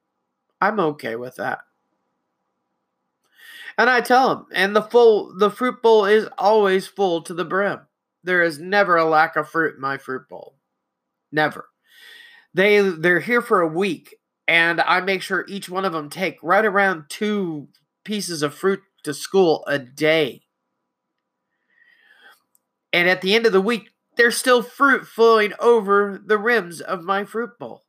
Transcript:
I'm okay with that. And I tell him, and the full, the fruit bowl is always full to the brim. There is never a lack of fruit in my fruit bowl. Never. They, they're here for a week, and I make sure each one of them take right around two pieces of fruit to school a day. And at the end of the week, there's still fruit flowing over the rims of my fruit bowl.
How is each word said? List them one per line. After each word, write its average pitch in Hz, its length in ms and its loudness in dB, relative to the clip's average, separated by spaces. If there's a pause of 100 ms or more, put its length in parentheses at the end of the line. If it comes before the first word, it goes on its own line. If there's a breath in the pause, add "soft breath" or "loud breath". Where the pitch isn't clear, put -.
(600)
I'm 208 200 -2
okay 147 360 -4
with 123 220 -12
that. 123 220 -8 (2250 loud breath)
And 226 120 4
I 247 120 2
tell 247 300 4
him, - 220 -6
and 196 220 0
the 214 80 2
full, 226 520 4
the 202 140 2
fruit 247 320 -4
bowl 220 240 4
is 208 220 2 (100)
always 196 480 2
full 175 380 -4
to 180 100 -12
the 170 120 -6
brim. 185 340 -4 (440)
There 175 200 0
is 160 160 -2
never 185 380 2
a 165 80 2
lack 160 300 2
of 151 140 -4
fruit 160 260 -2
in 120 60 -20
my 135 160 -6
fruit 131 320 -12
bowl. - 260 -20 (760)
Never. 147 380 -2 (840 loud breath)
They, 208 280 4
they're 175 380 0
here 226 220 0
for 214 200 0
a 170 60 2
week, 160 500 -6 (300)
and 165 340 0
I 175 200 0
make 185 220 -4
sure 185 240 -6
each 196 220 -12
one 185 160 -4
of 180 80 -4
them 151 160 -8
take 165 340 -8
right 190 220 2
around 190 440 -2
two 190 600 -6 (340)
pieces 190 400 -8
of 143 100 -2
fruit 190 280 -2 (220)
to 147 100 -6
school 170 520 2
a 143 140 -2
day. 151 640 -2 (2500 soft breath)
And 175 180 2
at 185 120 0
the 190 120 0
end 226 140 4
of 208 60 2
the 190 60 4
week, 220 300 -2 (280)
there's 233 200 2
still 247 240 2
fruit - 460 0
flowing 220 520 2
over 202 640 0
the 214 140 0
rims 202 420 -2
of 180 220 -8
my 196 240 -4
fruit 214 320 -10
bowl. 110 320 -16